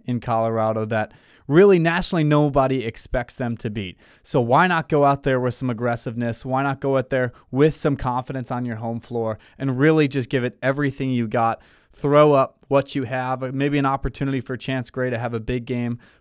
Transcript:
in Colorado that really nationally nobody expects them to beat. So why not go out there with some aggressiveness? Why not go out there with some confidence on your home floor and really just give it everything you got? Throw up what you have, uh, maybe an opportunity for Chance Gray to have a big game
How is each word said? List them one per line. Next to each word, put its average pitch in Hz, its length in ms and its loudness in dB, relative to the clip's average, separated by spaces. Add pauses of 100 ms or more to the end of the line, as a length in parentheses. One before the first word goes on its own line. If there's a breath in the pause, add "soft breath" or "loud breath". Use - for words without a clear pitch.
in 123 160 -4
Colorado 113 640 -2
that 107 280 -4 (380 soft breath)
really 185 300 8
nationally 165 420 0
nobody 143 640 2
expects - 500 -6
them 117 220 -6
to - 120 -8
beat. 104 300 -8 (240 soft breath)
So - 180 0
why 131 280 4
not 165 200 -2
go 143 160 4
out 139 200 2
there 131 160 2
with 123 140 -2
some 131 140 -6
aggressiveness? 117 760 -4
Why 131 180 -2
not 139 180 -4
go 135 160 0
out 127 140 -2
there 127 220 -2 (180 soft breath)
with 147 260 4
some 147 200 0
confidence 127 560 -6
on 123 120 -4
your 120 120 -6
home 117 240 -6
floor 113 380 -6 (200 soft breath)
and 131 180 -2
really 151 300 4
just 131 240 -4
give 127 140 0
it 123 180 -4
everything 135 480 -2
you 120 160 0
got? 113 340 0 (320 soft breath)
Throw 147 420 6
up 135 340 0
what 139 260 0
you 139 80 -4
have, 127 400 -4
uh, 127 100 -6
maybe 143 240 0
an 139 80 2
opportunity 135 560 -2
for 127 160 -8
Chance 127 340 -6
Gray 127 200 -4
to 117 80 -4
have 117 160 -6
a 113 60 -4
big 120 240 -4
game 120 340 -4 (220 soft breath)